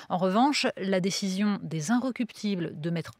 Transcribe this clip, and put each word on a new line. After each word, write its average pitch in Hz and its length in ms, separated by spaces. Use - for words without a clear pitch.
En 185 80
revanche, 226 600
la 190 240
décision 196 640
des 156 260
Inrecuptibles 214 880
de 165 100
mettre 165 300